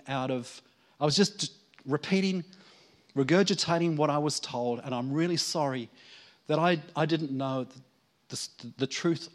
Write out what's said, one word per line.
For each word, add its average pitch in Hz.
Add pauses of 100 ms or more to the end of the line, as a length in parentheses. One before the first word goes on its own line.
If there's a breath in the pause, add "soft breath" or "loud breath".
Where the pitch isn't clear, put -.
out 131
of, 123 (400 soft breath)
I 147
was 147
just - (340)
repeating, 185 (720 loud breath)
regurgitating 170
what 147
I 147
was 147
told, 120
and 131
I'm 127
really 165
sorry 131 (580 loud breath)
that 151
I, 170 (120)
I 156
didn't 156
know 135
the, 131 (800)
the, 120
the 135
truth -